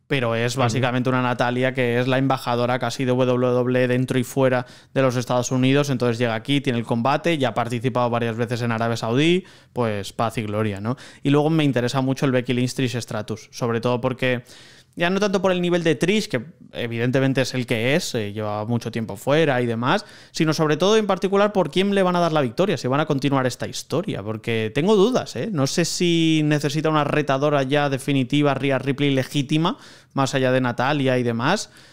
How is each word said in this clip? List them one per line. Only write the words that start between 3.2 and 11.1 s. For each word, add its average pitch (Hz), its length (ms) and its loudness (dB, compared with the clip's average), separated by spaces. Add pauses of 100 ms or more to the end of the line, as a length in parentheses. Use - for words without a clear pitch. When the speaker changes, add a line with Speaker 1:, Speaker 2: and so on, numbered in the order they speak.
Speaker 1:
W 127 360 2
E 127 40 2
dentro 127 320 0
y 120 40 0
fuera 127 440 0 (260)
de 139 80 0
los 127 140 2
Estados 123 340 0
Unidos, 135 400 2
entonces 120 300 0
llega 117 160 0
aquí, 135 260 -2
tiene 120 160 -2
el 113 80 -4
combate, 143 540 0
ya 123 100 2
ha 110 60 -6
participado 120 560 0
varias 117 260 -2
veces 117 240 -4
en 120 100 -2
Arabia 117 260 -2
Saudí, 151 480 0 (280)
pues 107 400 -4
paz 117 240 -2
y 113 60 -2
gloria, 104 360 -2
¿no? 113 160 -4 (280)